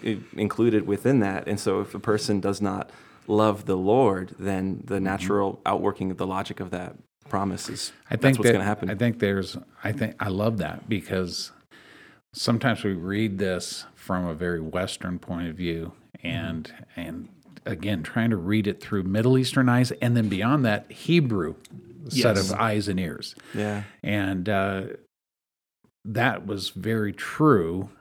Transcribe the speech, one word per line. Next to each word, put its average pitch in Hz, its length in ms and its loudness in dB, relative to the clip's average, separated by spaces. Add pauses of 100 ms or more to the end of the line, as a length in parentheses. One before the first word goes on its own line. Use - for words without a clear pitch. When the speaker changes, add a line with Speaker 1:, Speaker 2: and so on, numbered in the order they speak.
Speaker 1:
i-, 107 140 -2 (180)
included 107 500 2
within 120 340 4
that. 95 280 0
And 101 100 0
so 98 220 2
if - 140 -8
a 92 40 -8
person 104 420 0
does 98 220 -2
not 98 280 -2 (360)
love 104 400 4
the 95 100 2
Lord, 98 640 4
then 95 460 -2
the 98 120 -4
Speaker 2:
Mm-hmm. 95 80 0
Speaker 1:
natural 95 640 0
outworking 95 460 0
of 87 60 -6
the 92 80 -2
logic 95 340 -4
of 92 100 -6
that 90 240 -6 (340)
promise 98 400 -2
is, - 240 -8 (180)
Speaker 2:
I - 60 2
Speaker 1:
that's 113 60 -2
Speaker 2:
think 135 160 6
Speaker 1:
what's 113 100 6
Speaker 2:
that, 117 40 8
Speaker 1:
gonna 98 120 4
happen. 104 260 -2
Speaker 2:
I 104 40 -4
think 117 240 0
there's, 98 380 0 (260)
I 101 100 -2
think, 110 280 -4
I 98 80 -2
love 104 300 0
that 87 300 -6
because 92 640 -4 (840)
sometimes 117 500 0
we 101 80 2
read 95 460 -2
this 92 560 -4
from 92 320 -4
a 85 80 -4
very 87 260 -2
Western 90 580 -4
point 87 300 -6
of 80 80 -8
view 82 360 -4 (260)
Speaker 1:
Mm-hmm. - 80 -12
Speaker 2:
and, 82 460 -6 (240)
and 85 320 -10 (360)
again, 92 380 -4
trying 113 280 0
to 110 60 2
read 98 300 0
it 101 160 -2
through 98 220 -2
Middle 113 340 4
Eastern 127 320 2
eyes, 123 220 4
and 120 220 2
then 113 140 4
beyond 117 380 2
that, 104 260 0
Hebrew 117 600 2 (560)
set 120 260 4
Speaker 3:
Yes. 95 160 2
Speaker 2:
of - 80 -2
eyes 107 280 2
and 92 120 0
ears. 80 340 -6 (200)
Speaker 1:
Yeah. 104 300 -4 (180)
Speaker 2:
And, 95 480 -2
uh, 98 320 0 (1200)
that 107 420 -2
was 98 220 -6
very 104 460 -2
true 98 760 4 (120)